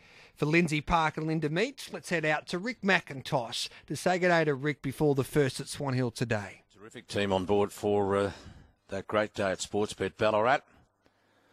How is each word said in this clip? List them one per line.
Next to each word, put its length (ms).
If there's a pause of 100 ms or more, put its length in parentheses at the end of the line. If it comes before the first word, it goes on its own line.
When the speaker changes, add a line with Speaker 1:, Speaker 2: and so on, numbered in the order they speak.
(340)
Speaker 1:
for 140
Lindsay 340
Park 340
and 120
Linda 220
Meach. 440
Let's 160
head 160
out 220
to 100
Rick 240
McIntosh 880 (160)
to 100
say 220
good 120
day 160
to 100
Rick 260
before 320
the 100
first 360
at 80
Swan 260
Hill 160
today. 540 (120)
Speaker 2:
Terrific 320
team 240
on 140
board 260
for, 460
uh, 140 (580)
that 160
great 280
day 180
at 80
Sportsbet 560
Ballarat. 440 (920)